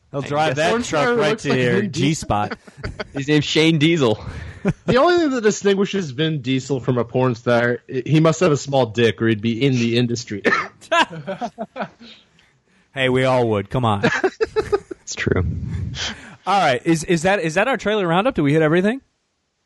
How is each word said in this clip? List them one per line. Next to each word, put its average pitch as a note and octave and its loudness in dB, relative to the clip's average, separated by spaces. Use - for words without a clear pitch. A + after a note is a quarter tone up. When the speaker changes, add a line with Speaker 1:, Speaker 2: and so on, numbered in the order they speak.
Speaker 1:
He'll C#3 -8
Speaker 2:
I - -12
Speaker 1:
drive D3+ -2
Speaker 2:
guess. - -
Speaker 1:
that F3+ 0
Speaker 3:
Porn A#3 0
Speaker 1:
truck D#3 -2
Speaker 3:
star A#3+ 0
Speaker 1:
right D#3 2
Speaker 3:
looks A3+ -4
Speaker 1:
to C#3+ -4
Speaker 3:
like C3 2
Speaker 1:
your B2 2
Speaker 3:
Vin G#3 -4
Diesel. B2+ 0
Speaker 1:
G-spot. A2+ -2
Speaker 2:
<laughs> - -12
His C#3 -6
name's D3+ 4
Shane D#3+ 2
Diesel. D3 2
<laughs> - -6
Speaker 3:
The B3 4
only F4 4
thing D#4 2
that B3+ -2
distinguishes G3 0
Vin D3+ -2
Diesel C3 -2
from B2 -2
a A#2 0
porn B2+ 0
star, A#2+ 0
i-, C3 -6
he D#3 2
must D#3+ 4
have F3+ 4
a C#3 2
small C3+ 0
dick A2 0
or A#2 2
he'd A2 2
be A2+ -2
in C#3 4
the A#2 0
industry. A#2 -2
<laughs> - -14
Speaker 1:
Hey, C3 0
we C3 2
all B2+ 2
would. G#2 -2
Come B2+ -2
on. G#2 0
<laughs> - -2
Speaker 2:
It's - -14
true. - -2
Speaker 1:
All G3 2
right. C#3 2
Is, E3 0
is E3+ 0
that, F#3+ 2
is D#3+ -4
that G3+ 0
our C4 0
trailer G#3 -2
roundup? G3 2
Did F3 -2
we C#3+ 2
hit D#3+ 4
everything? F#3 2